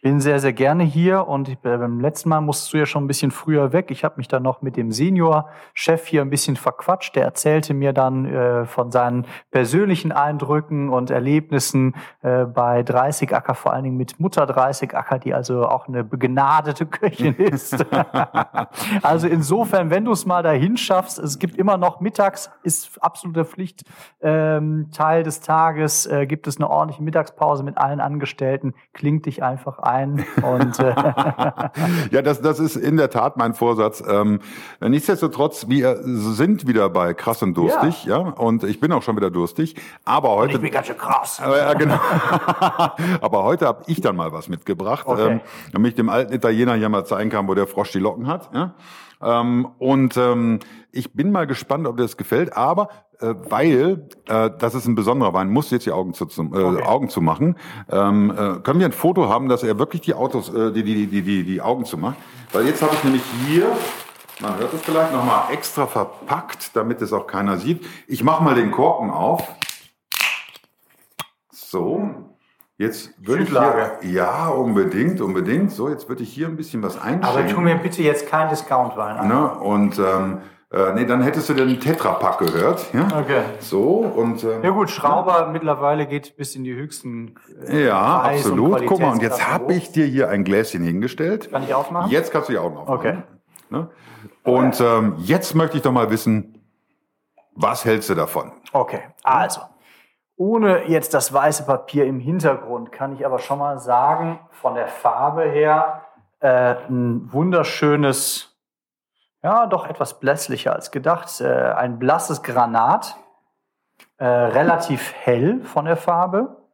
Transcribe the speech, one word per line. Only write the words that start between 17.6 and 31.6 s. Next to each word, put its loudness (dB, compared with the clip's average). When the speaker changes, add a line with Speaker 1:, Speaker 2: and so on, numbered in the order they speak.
Speaker 1:
<laughs> 0
Also 4
insofern, 2
wenn 2
du's 0
mal 2
dahin 4
schaffst, 0
es -6
gibt -4
immer 4
noch 0
mittags, -2
ist -6
absolute -2
Pflicht, -12
ähm, 0
Teil 2
des -4
Tages, 2
äh, 0
gibt -4
es -4
eine 0
ordentliche 0
Mittagspause 0
mit -6
allen 0
Angestellten. -4
Kling 0
dich -6
einfach -6
ein -2
und, 0
äh 4
<laughs> -2